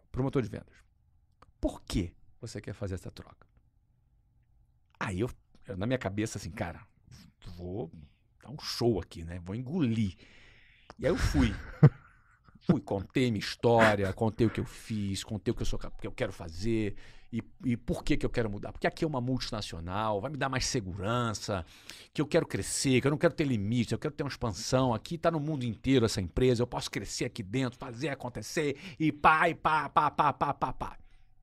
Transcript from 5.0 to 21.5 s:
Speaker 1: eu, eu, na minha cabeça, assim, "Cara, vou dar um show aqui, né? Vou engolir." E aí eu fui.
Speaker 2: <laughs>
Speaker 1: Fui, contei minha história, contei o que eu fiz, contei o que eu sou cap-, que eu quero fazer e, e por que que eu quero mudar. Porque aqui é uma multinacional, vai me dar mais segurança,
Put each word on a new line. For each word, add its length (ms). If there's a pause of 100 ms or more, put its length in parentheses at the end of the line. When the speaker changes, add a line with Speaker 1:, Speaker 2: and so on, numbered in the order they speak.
Speaker 1:
eu, 100 (360)
eu, 120
na 80
minha 120
cabeça, 380
assim, 140
"Cara, 360 (720)
vou 340 (520)
dar 80
um 80
show 420
aqui, 240
né? 180
Vou 120
engolir." 640 (840)
E 80
aí 60
eu 40
fui. 380 (260)
Speaker 2:
<laughs> 300 (520)
Speaker 1:
Fui, 160
contei 520
minha 100
história, 720
contei 340
o 40
que 100
eu 60
fiz, 580
contei 260
o 40
que 80
eu 40
sou 120
cap-, 200
que 80
eu 60
quero 180
fazer 640 (380)
e, 100 (220)
e 100
por 300
que 140
que 80
eu 20
quero 220
mudar. 200
Porque 160
aqui 160
é 60
uma 120
multinacional, 1000
vai 100
me 60
dar 140
mais 160
segurança, 1000 (480)